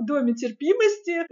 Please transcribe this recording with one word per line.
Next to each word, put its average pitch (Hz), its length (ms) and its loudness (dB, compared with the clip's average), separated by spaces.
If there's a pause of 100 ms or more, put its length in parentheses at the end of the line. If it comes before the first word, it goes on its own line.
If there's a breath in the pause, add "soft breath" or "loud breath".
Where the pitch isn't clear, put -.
доме 247 300 0
терпимости, 339 960 0